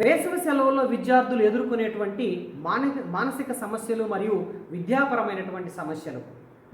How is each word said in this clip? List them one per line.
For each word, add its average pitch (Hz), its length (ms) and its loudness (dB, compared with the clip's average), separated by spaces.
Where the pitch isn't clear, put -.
వేసవి 339 360 4
సెలవుల్లో 269 420 4
విద్యార్థులు 247 600 4
ఎదుర్కొనేటువంటి 214 1120 0
మానసి-, 220 540 -2
మానసిక 247 420 -2
సమస్యలు 220 520 -4
మరియు 202 480 0
విద్యాపరమైనటువంటి 190 1000 -2
సమస్యలు. 156 760 -10